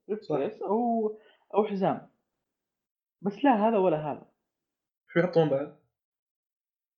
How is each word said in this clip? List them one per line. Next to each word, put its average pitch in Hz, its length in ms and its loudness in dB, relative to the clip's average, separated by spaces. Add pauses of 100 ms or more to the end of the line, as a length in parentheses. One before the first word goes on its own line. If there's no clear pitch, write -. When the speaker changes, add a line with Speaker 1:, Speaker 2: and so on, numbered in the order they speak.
Speaker 1:
بريف 208 140 -6
Speaker 2:
صح. 151 140 -4
Speaker 1:
كيس - 260 -6
أو، 226 560 -2 (360)
أو 214 100 2
حزام. 190 460 -2 (1120)
بس 196 220 -4
لا 226 240 4
هذا 226 100 2
ولا 151 340 0
هذا. - 140 -14 (840)
Speaker 2:
شو 170 80 2
يحطون 165 280 2
بعد؟ 139 300 -4 (1200)